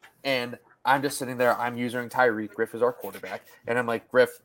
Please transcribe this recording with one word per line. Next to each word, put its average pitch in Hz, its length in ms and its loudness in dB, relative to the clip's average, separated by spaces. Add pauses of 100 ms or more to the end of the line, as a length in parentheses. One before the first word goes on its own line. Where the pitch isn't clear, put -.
(240)
and 123 340 -4 (260)
I'm 139 200 4
just 139 160 -4
sitting 127 180 -6
there. 120 200 4
I'm 120 200 -4
using 120 320 -4
Tyreek. 110 460 2
Griff 110 180 -4
is 113 80 -6
our 123 100 4
quarterback, 101 520 -10 (240)
and 117 100 -2
I'm 123 80 0
like, 113 240 -4
"Griff, 123 360 4